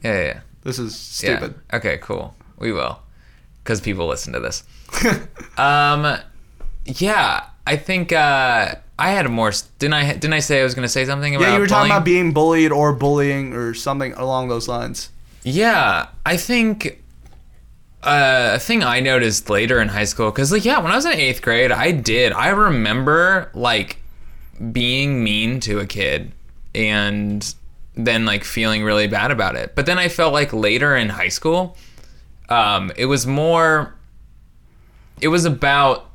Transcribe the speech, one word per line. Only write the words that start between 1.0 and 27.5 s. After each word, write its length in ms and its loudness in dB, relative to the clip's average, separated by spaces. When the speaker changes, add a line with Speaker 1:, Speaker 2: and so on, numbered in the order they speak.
Speaker 1:
Yeah. 160 0
Speaker 2:
stupid. 160 -10
Speaker 1:
Okay, 240 -4
cool. 360 -10
We 140 -4
will. 260 -4
'Cause 160 -2
people 280 -4
listen 240 -6
to 80 -4
this. 240 -8
Speaker 2:
<laughs> 20 0
Speaker 1:
Um, 580 2
yeah, 600 0
I 100 0
think, 360 -2
uh, 640 2
I 120 0
had 160 0
a 20 0
more 200 2
s-, 140 -4
didn't 160 0
I, 200 0
didn't 180 -2
I 80 2
say 200 2
I 40 4
was 100 0
gonna 140 -4
say 160 0
something 320 -2
about 120 4
Speaker 2:
Yeah, 60 4
you 60 4
were 60 2
talking 240 4
Speaker 1:
bullying? 20 4
Speaker 2:
about 120 4
being 280 4
bullied 400 4
or 200 4
bullying 640 0
or 200 -4
something 400 -4
along 340 -2
those 200 -2
lines. 420 -8
Speaker 1:
Yeah, 640 2
I 100 0
think, 640 -2
uh, 520 4
a 40 0
thing 240 0
I 180 2
noticed 480 0
later 320 2
in 80 2
high 160 -2
school, 280 -2
'cause, 180 0
like, 140 2
yeah, 140 4
when 140 0
I 40 2
was 80 0
in 80 0
eighth 300 0
grade, 280 2
I 220 2
did, 400 2
I 160 0
remember, 1040 2
like, 440 -2
being 500 0
mean 380 0
to 180 -2
a 80 -4
kid 460 -4
and 800 -2